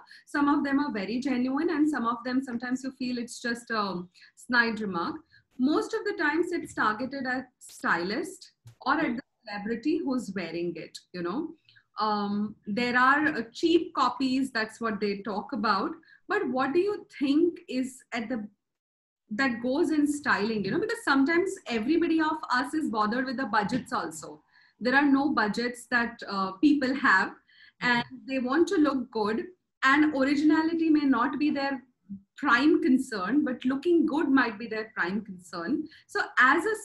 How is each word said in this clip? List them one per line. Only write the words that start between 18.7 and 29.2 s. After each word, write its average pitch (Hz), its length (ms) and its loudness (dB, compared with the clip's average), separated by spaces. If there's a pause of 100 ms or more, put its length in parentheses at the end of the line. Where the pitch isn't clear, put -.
that 233 320 0
goes 277 260 2
in 294 160 4
styling, 214 580 0
you 190 60 -2
know, 285 100 0
because 440 240 -4
sometimes 330 480 4 (140)
everybody 320 560 2
of 311 160 0 (140)
us 262 240 0
is 285 140 -2
bothered 226 360 0
with 262 120 -6
the 269 100 -4
budgets 214 440 -2
also. 160 520 -8 (360)
There 254 160 0
are 285 100 6
no 277 280 4
budgets 233 540 -2
that, 233 420 -2
uh, 190 220 -4 (100)
people 277 320 4
have, 202 400 2 (480)
and 240 240 0 (220)
they 269 100 -4
want 269 300 2
to 392 80 -2
look 277 340 2
good, 220 380 -2 (360)